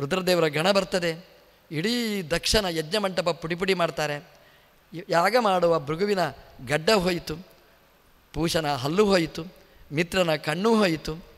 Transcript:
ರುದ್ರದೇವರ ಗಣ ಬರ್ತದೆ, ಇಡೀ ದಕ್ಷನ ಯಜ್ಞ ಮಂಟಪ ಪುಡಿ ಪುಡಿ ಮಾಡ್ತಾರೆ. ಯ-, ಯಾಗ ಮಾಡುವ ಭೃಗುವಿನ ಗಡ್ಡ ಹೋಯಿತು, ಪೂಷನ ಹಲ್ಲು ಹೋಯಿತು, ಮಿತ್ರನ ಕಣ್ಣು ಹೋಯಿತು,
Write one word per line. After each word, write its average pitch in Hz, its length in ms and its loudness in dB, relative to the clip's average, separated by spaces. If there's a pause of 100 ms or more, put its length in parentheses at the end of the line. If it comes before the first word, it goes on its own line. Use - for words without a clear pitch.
ರುದ್ರದೇವರ 175 480 2
ಗಣ 156 240 2
ಬರ್ತದೆ, 175 540 -2 (440)
ಇಡೀ 214 520 -2
ದಕ್ಷನ 170 480 0
ಯಜ್ಞ 160 260 -4
ಮಂಟಪ 185 320 -2
ಪುಡಿ 165 260 -4
ಪುಡಿ 185 200 0
ಮಾಡ್ತಾರೆ. 156 420 -2 (760)
ಯ-, 147 160 -12
ಯಾಗ 180 320 2
ಮಾಡುವ 175 400 4
ಭೃಗುವಿನ 175 420 -2 (440)
ಗಡ್ಡ 156 240 0
ಹೋಯಿತು, 180 460 0 (1000)
ಪೂಷನ 156 400 0
ಹಲ್ಲು 147 320 2
ಹೋಯಿತು, 165 380 0 (480)
ಮಿತ್ರನ 170 440 0
ಕಣ್ಣು 170 380 0
ಹೋಯಿತು, 165 400 0 (240)